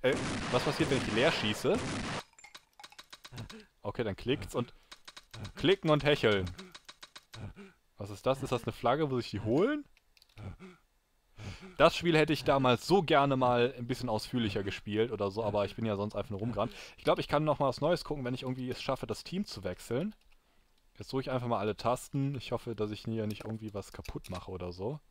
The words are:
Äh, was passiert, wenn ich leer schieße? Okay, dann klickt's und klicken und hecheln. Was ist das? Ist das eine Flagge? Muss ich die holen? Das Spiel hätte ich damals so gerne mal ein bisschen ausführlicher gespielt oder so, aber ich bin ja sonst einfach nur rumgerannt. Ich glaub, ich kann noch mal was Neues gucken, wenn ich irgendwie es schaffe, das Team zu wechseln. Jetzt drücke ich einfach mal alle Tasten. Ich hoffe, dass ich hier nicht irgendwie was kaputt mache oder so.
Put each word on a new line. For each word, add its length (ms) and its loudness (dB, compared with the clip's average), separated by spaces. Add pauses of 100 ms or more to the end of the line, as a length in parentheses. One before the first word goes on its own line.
Äh, 140 4 (360)
was 120 2
passiert, 280 2
wenn 60 4
ich 160 0
leer 180 6
schieße? 460 0 (2000)
Okay, 220 -4
dann 120 0
klickt's 400 -2
und 180 -2 (800)
klicken 340 2
und 140 6
hecheln. 460 4 (1500)
Was 120 -10
ist 160 -10
das? 180 2
Ist 80 -2
das 120 0
eine 100 -4
Flagge? 340 2
Muss 180 -2
ich 60 -10
die 100 -4
holen? 440 2 (1900)
Das 180 6
Spiel 220 2
hätte 160 4
ich 100 -2
damals 420 4
so 160 6
gerne 360 6
mal 400 4
ein 100 -8
bisschen 220 -4
ausführlicher 540 0
gespielt 480 0
oder 200 0
so, 120 -2
aber 220 2
ich 100 -8
bin 100 -2
ja 100 2
sonst 200 -2
einfach 140 -4
nur 100 -6
rumgerannt. 340 -2 (240)
Ich 60 -20
glaub, 160 4
ich 80 -4
kann 160 4
noch 160 2
mal 80 4
was 140 0
Neues 220 2
gucken, 220 -4
wenn 80 -2
ich 100 -6
irgendwie 260 -4
es 120 -6
schaffe, 260 -2
das 160 -6
Team 220 -4
zu 180 -10
wechseln. 520 -4 (840)
Jetzt 140 -12
drücke 100 0
ich 100 -6
einfach 160 -2
mal 120 2
alle 180 0
Tasten. 580 0
Ich 160 -6
hoffe, 240 -4
dass 160 0
ich 140 -8
hier 200 0
nicht 200 -4
irgendwie 280 -6
was 180 -8
kaputt 380 -10
mache 220 -8
oder 200 -6
so. 280 -6 (120)